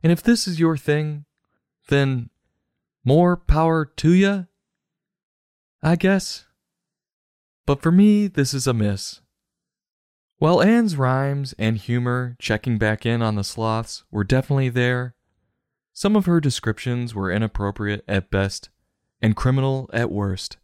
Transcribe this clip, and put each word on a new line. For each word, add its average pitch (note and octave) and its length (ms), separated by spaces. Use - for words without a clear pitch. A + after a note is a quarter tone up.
And E3 80
if F3 100
this A#3 260
is E3+ 120
your E3 180
thing, D3+ 480
then C3+ 420
more F3 320
power D#3+ 500
to - 280
ya, G3 300
I D#3+ 140
guess. F#3 500
But C#3 160
for E3 100
me, G#3 360
this C#3 260
is C3+ 140
a B2+ 60
miss. G#2 480
While D#3+ 240
Anne's G#3+ 340
rhymes C3+ 640
and A2 200
humor B2 600
checking A2+ 400
back G#2+ 260
in A#2 200
on A2 100
the G2+ 100
sloths A2+ 680
were G#2+ 120
definitely C3 460
there, B2 460
some G3+ 240
of G3 120
her E3+ 120
descriptions B2 760
were F#2+ 160
inappropriate G#2 760
at G2 220
best G2 400
and G#2+ 120
criminal C3+ 560
at A#2 200
worst. G2 520